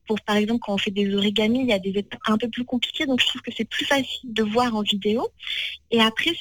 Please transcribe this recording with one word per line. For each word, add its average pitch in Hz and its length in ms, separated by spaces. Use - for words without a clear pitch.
pour, 214 140
par 208 160
exemple, 220 280
quand 208 80
on 202 60
fait - 120
des 196 220
origamis, 214 480
il 254 60
y 226 60
a 196 60
des 196 120
étapes 196 340
un 220 120
peu 233 120
plus 247 160
compliquées. - 400
Donc, 262 160
je - 60
trouve - 140
que 247 140
c'est 226 140
plus - 160
facile 254 480
de 220 100
voir 226 320
en 214 60
vidéo. 208 460
Et 233 100
après, 220 400